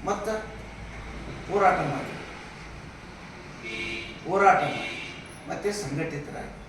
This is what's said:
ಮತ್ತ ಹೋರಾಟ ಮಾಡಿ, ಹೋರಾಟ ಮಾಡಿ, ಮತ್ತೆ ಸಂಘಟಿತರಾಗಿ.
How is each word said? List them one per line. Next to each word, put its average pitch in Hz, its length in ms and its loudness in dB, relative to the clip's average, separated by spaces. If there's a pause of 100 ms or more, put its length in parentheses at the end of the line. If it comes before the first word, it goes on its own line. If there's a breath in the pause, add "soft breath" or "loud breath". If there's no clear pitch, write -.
ಮತ್ತ 202 240 0 (1200)
ಹೋರಾಟ 190 280 8
ಮಾಡಿ, - 340 0 (2250)
ಹೋರಾಟ 196 280 10
ಮಾಡಿ, - 640 -2 (300)
ಮತ್ತೆ - 220 0
ಸಂಘಟಿತರಾಗಿ. - 960 -4